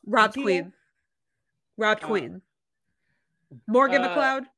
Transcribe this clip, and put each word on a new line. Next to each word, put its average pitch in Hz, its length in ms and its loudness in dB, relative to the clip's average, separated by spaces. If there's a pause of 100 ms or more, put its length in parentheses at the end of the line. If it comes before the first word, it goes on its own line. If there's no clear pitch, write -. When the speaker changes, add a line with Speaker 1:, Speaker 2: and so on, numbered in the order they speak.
Speaker 1:
Robbed 220 300 2
Speaker 2:
Antila? 269 80 -4
Speaker 1:
Queen. 185 300 -2 (1040)
Robbed 214 260 0
Speaker 2:
Uh, - 40 -8
Speaker 1:
Queen. 185 340 -4 (1300)
Morgan 247 360 2
Speaker 2:
uh, - 60 -2
Speaker 1:
McLeod. 269 360 -2 (120)